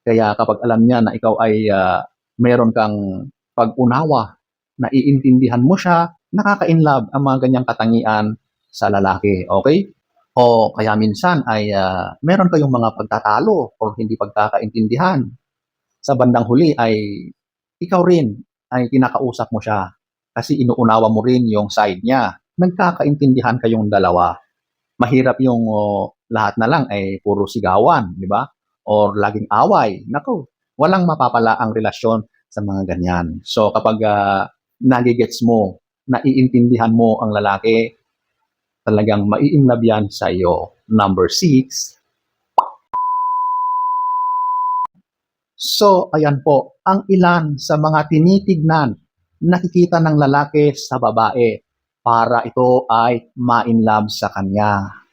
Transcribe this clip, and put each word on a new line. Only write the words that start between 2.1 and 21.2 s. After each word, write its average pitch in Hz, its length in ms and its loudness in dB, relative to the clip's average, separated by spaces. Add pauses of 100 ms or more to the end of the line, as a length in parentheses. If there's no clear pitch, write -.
meron 120 320 4
kang 104 560 -4 (240)
pag-unawa, 123 800 0 (480)
naiintindihan 127 840 2
mo 165 160 4
siya, 170 300 0 (260)
nakaka-inlove 165 800 2
ang 139 80 -2
mga 135 140 0 (100)
ganyang 127 220 0
katangian 110 580 0 (480)
sa 104 160 -2
lalaki, 95 560 0
okay? 139 400 0 (480)
O 117 400 4
kaya 107 240 0
minsan 117 480 0
ay, 107 240 -2
ah, 95 540 -4
meron 180 260 2
kayong 147 220 2
mga 117 260 0
pagtatalo 110 800 -2
or 110 220 -4
hindi 110 180 -4
pagkakaintindihan. 110 1040 -2 (760)
Sa 135 180 -2
bandang 123 300 4
huli 147 260 4
ay 107 540 -4 (520)
ikaw 175 220 0
rin 165 320 2 (400)
ay 123 160 -2
kinakausap 127 640 0
mo 104 80 -4
siya 101 260 -4 (460)
kasi 127 240 -4
inuunawa 113 480 2
mo 110 160 0